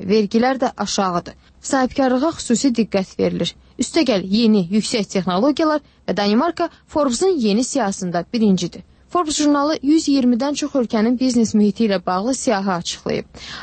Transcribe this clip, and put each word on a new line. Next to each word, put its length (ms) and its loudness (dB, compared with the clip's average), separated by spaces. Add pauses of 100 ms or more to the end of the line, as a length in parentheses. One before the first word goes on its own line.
vergilər 500 2
də 160 -2
aşağıdır. 640 -4 (240)
Sahibkarlığa 760 0
xüsusi 400 0
diqqət 440 -2
verilir. 340 -2 (260)
Üstəgəl 480 0
yeni, 440 2
yüksək 420 -2
texnologiyalar 680 0 (300)
və 80 -2
Danimarka 500 0 (200)
Forbes-un 520 0
yeni 240 2
siyahısında 680 -2
birincidir. 500 0 (320)
Forbes 220 0
jurnalı 440 2
yüz 300 2
iyirmidən 480 2
çox 160 -6
ölkənin 440 0
biznes 340 2
mühiti 340 2
ilə 180 0
bağlı 300 -2
siyahı 360 0
açıqlayıb. 540 -6 (380)